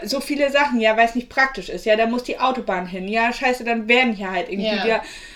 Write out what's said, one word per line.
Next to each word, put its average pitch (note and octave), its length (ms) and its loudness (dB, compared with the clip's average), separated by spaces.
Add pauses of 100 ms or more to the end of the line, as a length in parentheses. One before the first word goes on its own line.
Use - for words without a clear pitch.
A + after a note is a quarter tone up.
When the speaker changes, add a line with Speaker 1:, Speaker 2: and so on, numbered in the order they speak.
Speaker 1:
so C4 160 -2
viele C#4+ 320 0
Sachen, C4 300 2
ja, A3 160 4
weil's A#3 180 4
nicht A#3+ 140 -4
praktisch B3+ 400 -2
ist, F3+ 160 -8
ja, G#3+ 100 6
da A3+ 120 2
muss A#3+ 160 -2
die - 160 -6
Autobahn G#3+ 480 -2
hin, F#3 200 -8
ja, A3+ 240 0
scheiße, B3 320 -2
dann A3+ 240 -2
werden A#3+ 260 4
hier F#3+ 180 -6
halt F3+ 180 -4
irgendwie G#3 260 -2
Speaker 2:
Ja. F#3+ 80 -2
Speaker 1:
wieder A3 180 2 (340)